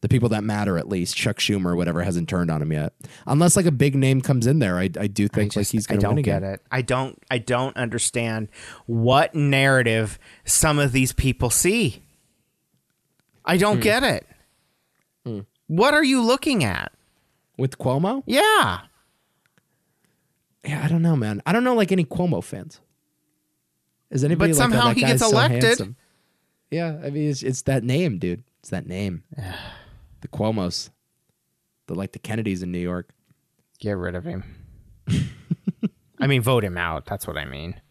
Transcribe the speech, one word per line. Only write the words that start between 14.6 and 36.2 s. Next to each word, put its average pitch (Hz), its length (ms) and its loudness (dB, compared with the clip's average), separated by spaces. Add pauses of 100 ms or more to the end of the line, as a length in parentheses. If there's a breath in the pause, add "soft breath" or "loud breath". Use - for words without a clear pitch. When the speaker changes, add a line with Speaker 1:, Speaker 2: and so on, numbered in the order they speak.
Speaker 1:
Hmm. 110 140 -8 (280)
Speaker 2:
What 220 260 4
are 302 100 4
you 262 180 4
looking 240 420 2
at? 87 280 -4 (640)
Speaker 1:
With 131 220 -4
Cuomo? 180 480 -2
Speaker 2:
Yeah. 285 540 2 (1800)
Speaker 1:
Yeah, 143 200 -6
I 151 40 2
don't 165 140 2
know, 165 140 4
man. 107 300 -2
I 170 60 0
don't 233 120 2
know, 254 100 2
like, 208 180 2
any 185 120 2
Cuomo 160 380 -2
fans. - 380 -14 (1300)
Is 135 140 0
anybody 165 280 2
Speaker 2:
But 156 60 2
Speaker 1:
like, 240 80 4
"Oh, 233 40 2
Speaker 2:
somehow 240 180 4
Speaker 1:
that 220 80 2
Speaker 2:
he 240 60 2
Speaker 1:
guy's 233 100 4
Speaker 2:
gets 233 100 4
Speaker 1:
so 226 80 4
Speaker 2:
elected. 208 340 4
Speaker 1:
handsome"? 127 320 0 (720)
Yeah, 160 320 -4
I 139 80 -6
mean, 151 200 -2
it's, 135 120 -4
it's 131 200 -4
that 135 220 0
name, 131 340 0
dude. 87 240 -4 (180)
It's - 100 -16
that 95 180 -6
name. 92 340 -6 (140)
Speaker 2:
<sighs> - 80 -10 (760 loud breath)
Speaker 1:
The - 80 -14
Cuomos. 104 600 -4 (1000)
They're 85 80 -8
like 95 160 -8
the - 80 -16
Kennedys 104 420 -4
in 90 80 -8
New 90 80 -6
York. 87 320 -6 (680)
Speaker 2:
Get 104 160 -6
rid 90 180 -6
of 90 100 -8
him. 123 200 -10 (880 soft breath)
<laughs> - 880 -8